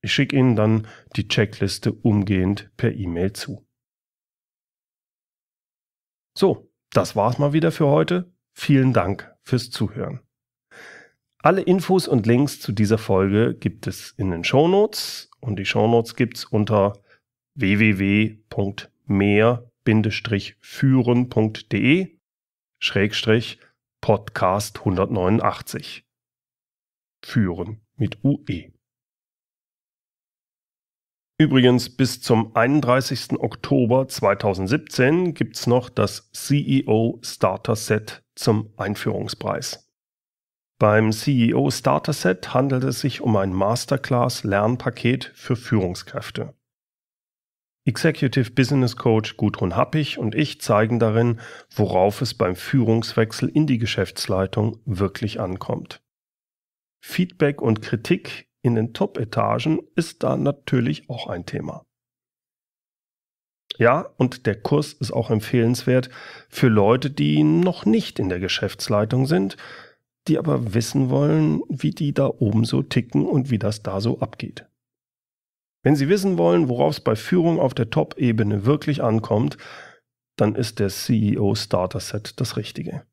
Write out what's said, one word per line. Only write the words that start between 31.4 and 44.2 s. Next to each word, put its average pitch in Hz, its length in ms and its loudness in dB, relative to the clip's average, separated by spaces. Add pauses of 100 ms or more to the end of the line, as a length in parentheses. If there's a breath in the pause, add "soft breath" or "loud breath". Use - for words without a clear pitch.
bis - 280 0
zum 113 340 2
einunddreißigsten 127 800 2
Oktober 127 720 0
zweitausendsiebzehn 117 1300 0
gibt's - 320 -4
noch 123 240 2
das - 420 -4
C - 260 -2
E 135 280 0
O 113 360 2
Starter 101 540 -2
Set - 460 -4 (120)
zum 110 440 0
Einführungspreis. - 1120 -6 (960)
Beim 107 260 4
C 117 340 2
E 117 80 2
O 135 160 2
Starter 143 420 -2
Set - 400 -4
handelt 131 320 0
es 131 160 -4
sich - 220 -4
um 110 140 2
ein 95 180 0
Masterclass-Lernpaket 120 1800 -2